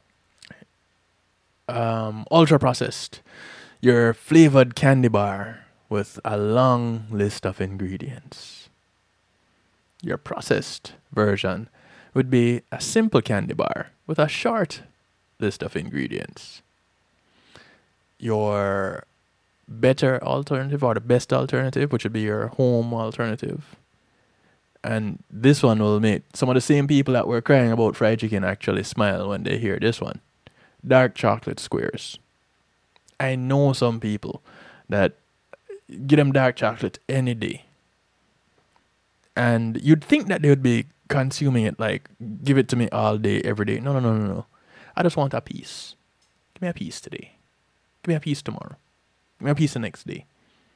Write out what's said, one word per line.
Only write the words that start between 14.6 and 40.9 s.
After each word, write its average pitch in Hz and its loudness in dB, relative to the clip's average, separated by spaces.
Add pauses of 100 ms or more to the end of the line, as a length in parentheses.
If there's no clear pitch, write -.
list 104 -4
of 87 -8
ingredients. 62 -10 (1600)
Your 101 -2 (640)
better 127 0
alternative 139 -4
or 117 2
the 113 -4
best 120 0
alternative, 131 -2
which 117 -2
would 110 -4
be 110 -2
your 107 -2
home 120 0
alternative. 113 -6 (1080)
And 110 -4
this 131 4
one 110 4
will 104 2
make 107 0 (100)
some 127 -2
of 127 2
the 131 2
same 143 2
people 139 2
that 120 0
were 117 -2
crying 127 4
about 113 2
fried 110 2
chicken 107 -2
actually 98 -2
smile 98 -2
when 95 -6
they 90 -2
hear 107 -2
this 117 -2
one. - -10 (640)
Dark 127 4
chocolate - -2
squares. - -6 (1000)
I 131 -2
know 135 2
some 117 0
people 104 -6 (460)
that 101 2 (960)
get 147 6
them 143 4
dark 131 2
chocolate 117 -4 (100)
any 127 0
day. - -8 (1700)
And 117 0
you'd 151 4
think 285 2
that 165 -2
they 147 4
would 135 4
be 117 2 (240)